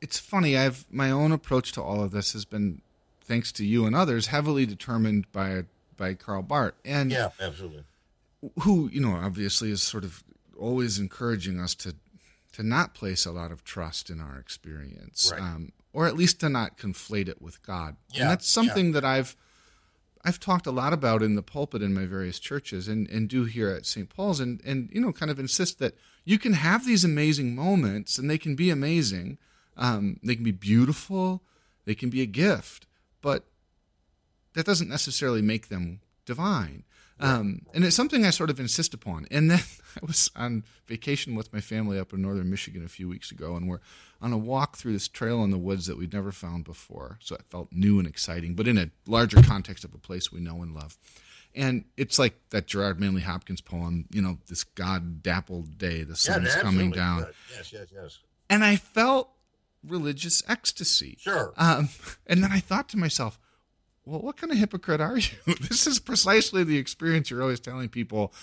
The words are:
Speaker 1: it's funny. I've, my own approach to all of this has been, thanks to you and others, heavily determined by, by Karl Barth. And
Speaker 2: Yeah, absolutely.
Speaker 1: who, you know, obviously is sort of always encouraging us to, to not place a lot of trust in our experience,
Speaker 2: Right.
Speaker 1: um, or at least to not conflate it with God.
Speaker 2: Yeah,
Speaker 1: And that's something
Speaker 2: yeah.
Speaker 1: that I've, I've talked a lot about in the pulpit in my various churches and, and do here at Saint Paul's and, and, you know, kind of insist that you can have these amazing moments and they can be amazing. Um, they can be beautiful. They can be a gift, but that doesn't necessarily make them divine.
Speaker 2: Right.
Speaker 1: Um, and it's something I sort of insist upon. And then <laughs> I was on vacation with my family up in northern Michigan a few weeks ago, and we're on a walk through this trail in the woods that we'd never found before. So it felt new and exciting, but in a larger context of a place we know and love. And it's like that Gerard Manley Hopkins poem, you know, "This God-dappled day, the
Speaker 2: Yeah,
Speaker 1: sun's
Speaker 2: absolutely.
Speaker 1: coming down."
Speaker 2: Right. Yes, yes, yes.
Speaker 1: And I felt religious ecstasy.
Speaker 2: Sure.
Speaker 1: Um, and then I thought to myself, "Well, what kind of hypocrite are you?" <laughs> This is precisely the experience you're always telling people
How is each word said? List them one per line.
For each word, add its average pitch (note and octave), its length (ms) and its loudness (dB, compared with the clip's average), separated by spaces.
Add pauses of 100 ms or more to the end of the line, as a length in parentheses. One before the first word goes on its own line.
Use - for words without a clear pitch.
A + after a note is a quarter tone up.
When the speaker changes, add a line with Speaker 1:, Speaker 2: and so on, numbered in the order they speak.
Speaker 1:
it's - 160 -8
funny. D#3 400 2
I've, C3 320 2
my C3+ 200 0
own D3 220 4
approach C3+ 400 0
to G2+ 100 -8
all G2+ 200 -2
of G2 80 0
this G2+ 240 -2
has G#2 100 -8
been, G2+ 380 -2 (400)
thanks A#2 300 -2
to G#2+ 120 -6
you A2 220 4
and A2+ 100 2
others, B2+ 300 2
heavily D3 400 0
determined G#2+ 640 0
by, F#2+ 300 -2 (340)
by F#2+ 160 -4
Karl F#2+ 300 -6
Barth. C3 320 0 (100)
And C#3 260 0
Speaker 2:
Yeah, A#2+ 200 -2 (100)
absolutely. D#2+ 440 -10 (760)
Speaker 1:
who, E3 320 4
you C#3+ 80 -2
know, A2 140 2
obviously G2 560 -2
is G2 120 -2
sort G2 220 -4
of E2+ 180 -12 (360)
always A#2 400 -2
encouraging F#2+ 640 -4
us F2+ 160 -4
to, F2 180 -10 (580)
to A2 100 -12
not A#2+ 320 -2
place F#2+ 320 -4
a E2+ 60 -8
lot E2+ 200 -8
of E2 120 -16
trust - 460 -10
in E2 100 -12
our C#2 180 -14
experience, - 920 -6
Speaker 2:
Right. - 100 -6
Speaker 1:
um, E2 300 -8 (200)
or D#3+ 140 2
at C3+ 100 0
least F3 240 4
to D#3+ 80 2
not B2 300 -2
conflate G2+ 500 -4
it - 140 -12
with E2 200 -18
God. D#2+ 340 -8 (160)
Speaker 2:
Yeah, C3 100 -2
Speaker 1:
And C#3+ 80 4
that's - 180 0
something A3+ 380 4
Speaker 2:
yeah. E3 60 4
Speaker 1:
that C#3+ 120 2
I've, C3 320 2 (880)
I've F3 160 0
talked F3+ 260 0
a C#3 60 -4
lot C3 200 2
about A#2 300 4
in G#2+ 140 4
the G2+ 60 -2
pulpit C#3 400 -4
in G2 120 0
my F#2+ 120 -2
various F#2 320 -6
churches G#2 500 -8
and, G#2+ 200 -2
and A2 200 -2
do B2+ 160 0
here A2+ 240 -2
at F#2 180 -4
Saint - 240 -6
Paul's F#3+ 300 -2
and, B2 240 -6
and, C3 280 -4
you G#3+ 80 -2
know, B3 120 0
kind D#3 180 -4
of C3+ 80 -4
insist C3+ 400 -2
that B2+ 160 -2 (300)
you G#3 140 2
can A3 160 2
have F3 300 4
these G#3+ 200 4
amazing D3 500 2
moments C3 640 0
and C3+ 100 -2
they D#3 100 0
can D3 180 -4
be F3 140 4
amazing. C#3 680 0 (380)
Um, G#2+ 460 0
they A#2+ 120 0
can A#2 100 -6
be A2+ 60 2
beautiful. C3+ 920 2 (420)
They G#2+ 100 -2
can B2 160 -6
be B2+ 120 -2
a A#2+ 40 0
gift, C#3 600 0 (360)
but C#3+ 220 0 (1080)
that D#3+ 120 -2
doesn't F3 220 2
necessarily B2+ 540 0
make G#2+ 260 0
them F2+ 320 -6 (240)
divine. B2+ 600 -2 (360)
Speaker 2:
Right. C#3 100 2
Speaker 1:
Um, G#2 320 0 (100)
and E3+ 120 4
it's E3+ 120 4
something B3+ 300 4
I F3 40 4
sort D#3+ 200 0
of B2+ 100 -2
insist B2+ 320 -2
upon. E2+ 380 -8
And D#3 200 6
then F3 100 6 (180)
<laughs> - 240 -20
I - 20 -14
was - 320 2
on A#2 280 -4 (220)
vacation B2+ 480 -4
with A2 180 -6
my G#2 80 -6
family G#2+ 380 -2
up F#2 140 -6
in F#2+ 80 -4
northern F#2+ 300 -2
Michigan F#2+ 340 -6
a E2+ 40 -12
few F#2 200 -10
weeks - 220 -10
ago, E2+ 260 -8
and F2+ 120 -4
we're F2+ 120 -4 (400)
on A#2+ 120 -4
a A2+ 60 0
walk C3 380 -2
through A#2 160 -4
this G2 160 -2
trail A#2 360 -2
in G2 60 2
the F#2+ 80 0
woods F2+ 280 -2
that F2+ 100 -6
we'd E2 160 -8
never G2+ 200 -4
found E2+ 320 -8
before. E2+ 580 -16
So - 120 -10
it - 140 -14
felt F2 240 -12
new G2+ 260 6
and F2+ 100 2
exciting, E2+ 460 -6
but A2 140 0
in A#2 80 4
a E2+ 140 2 (160)
larger A2+ 360 10
context G2 420 4
of - 100 -16
a - 40 -20
place - 320 -8
we F2 100 -10
know E2+ 220 -6
and E2 120 -10
love. D2+ 240 -14 (560)
And C3 300 -2 (120)
it's - 220 -2
like B2 160 4 (160)
that G2+ 160 -2
Gerard G2 340 0
Manley F#2+ 220 2
Hopkins F2+ 400 -6
poem, E2+ 480 -4
you G#2 100 -2
know, F#2 160 0 (100)
"This - 160 -8
God-dappled F2 1160 -4
day, E2+ 240 -4
the D2+ 80 -10
Speaker 2:
Yeah, E2+ 40 -12
Speaker 1:
sun's D#3 340 0
Speaker 2:
absolutely. D3 140 2
Speaker 1:
coming F#2 280 4
down." F2 320 0
Speaker 2:
Right. - 100 -10 (240)
Yes, F#2+ 160 -16
yes, G2+ 220 -14
yes. F2+ 240 -18 (320)
Speaker 1:
And G#3 120 4
I G#3 140 6
felt B3+ 540 2 (520)
religious D3+ 680 -2
ecstasy. - 680 -2
Speaker 2:
Sure. - 380 -2
Speaker 1:
Um, D3+ 320 4 (380)
and F3+ 180 4
then G3 80 0
I G3 80 4
thought A3 300 -2
to G#3+ 80 -2
myself, C#3+ 400 -2 (640)
"Well, D#3 160 -8
what C4+ 160 -8
kind E4 160 -6
of A#3 60 2
hypocrite F3+ 420 0
are G#3 160 0
you?" A3 140 0 (160)
<laughs> E3 80 2 (140)
This A#3 180 4
is C4 120 2
precisely G3 640 4
the D#3 140 2
experience D#3+ 540 0
you're B2 100 -4
always B2+ 200 0
telling B2+ 280 -8
people G#2+ 540 -2